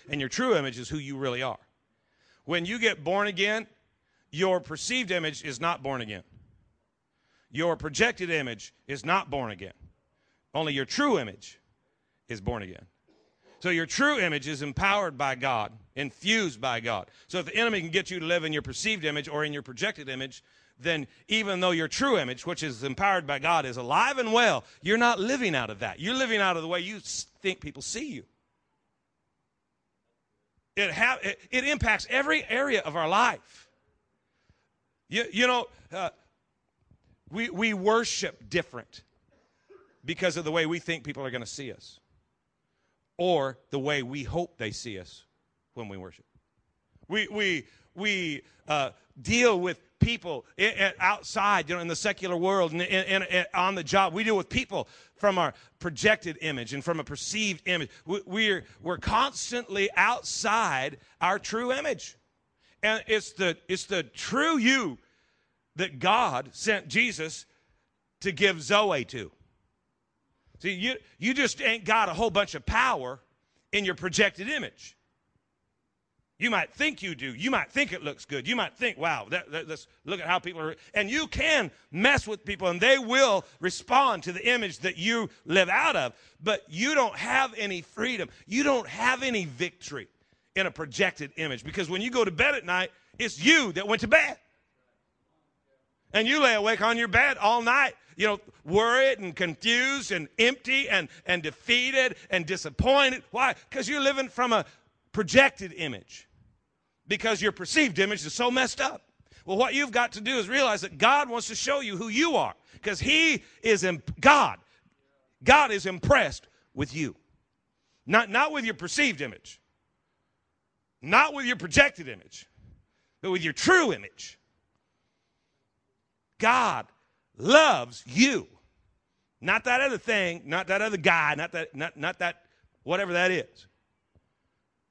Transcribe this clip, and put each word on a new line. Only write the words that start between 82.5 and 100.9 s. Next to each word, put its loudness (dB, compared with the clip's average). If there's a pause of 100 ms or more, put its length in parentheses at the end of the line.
and 0
they 6
will 4 (160)
respond 2
to -6
the -2
image 0
that -4
you 0 (140)
live 4
out 2
of. -2 (300)
But 0
you -2
don't 2
have 0
any -6
freedom. -6 (160)
You -2
don't 2
have 0
any -2
victory -10 (460)
in 0
a -4
projected -4
image, -6
because -6
when -4
you -4
go 2
to -2
bed 2
at -8
night, -2 (280)
it's -4
you 6
that -4
went 0
to -2
bed. 4 (1800)
And 2
you 4
lay 6
awake 2
on 4
your 0
bed 4
all 4
night, 4 (220)
you 0
know, 2 (240)
worried 4
and -8
confused 0
and -4 (120)
empty 2
and, 0 (160)